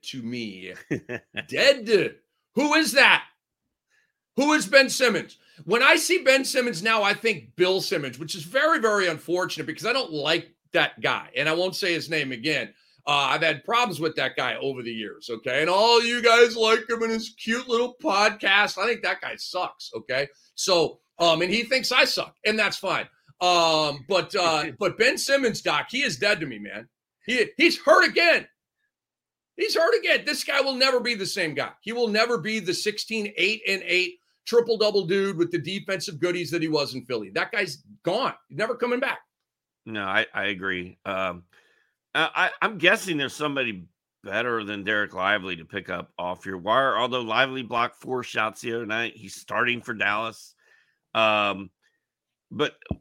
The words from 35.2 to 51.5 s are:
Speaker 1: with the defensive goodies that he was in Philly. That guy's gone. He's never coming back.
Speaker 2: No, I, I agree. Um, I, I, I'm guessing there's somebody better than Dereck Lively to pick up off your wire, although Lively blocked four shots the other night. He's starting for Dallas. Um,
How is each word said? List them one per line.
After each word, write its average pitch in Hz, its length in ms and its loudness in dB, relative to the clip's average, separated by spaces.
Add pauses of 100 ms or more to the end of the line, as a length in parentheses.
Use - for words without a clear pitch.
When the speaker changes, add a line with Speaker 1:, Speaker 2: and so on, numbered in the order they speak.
Speaker 1:
with 170 140 0
the 175 60 -2
defensive 190 600 -6
goodies 180 320 -2
that 165 100 -2
he 160 60 -2
was 143 260 0
in 131 120 -10
Philly. 107 260 -6
That 170 200 -4
guy's 185 320 -6 (200)
gone. 196 300 0 (140)
He's 139 100 -14
never 226 180 -2
coming 240 240 -2
back. 247 200 -4 (680)
Speaker 2:
No, 107 180 -8
I, 101 300 0
I 101 120 -4
agree. 92 600 -6
Um, 92 380 -4 (720)
I, 156 220 0
I, 185 160 0 (100)
I'm 202 160 -2
guessing 185 400 2
there's 135 180 -4
somebody 127 520 -4 (360)
better 110 400 -2
than 101 220 -8
Dereck 104 280 0
Lively 92 420 -2
to 82 100 -14
pick 95 240 -10
up 87 280 -8
off 90 280 -8
your 95 120 -8
wire, 110 400 2
although 123 240 -2
Lively 131 420 -2
blocked 117 320 -4
four 127 280 -8
shots 110 380 -4
the 117 120 -6
other 117 120 -6
night. 110 320 -4
He's 95 180 -18
starting 120 460 -2
for 120 120 -10
Dallas. 107 600 -4 (640)
Um, 104 560 0 (800)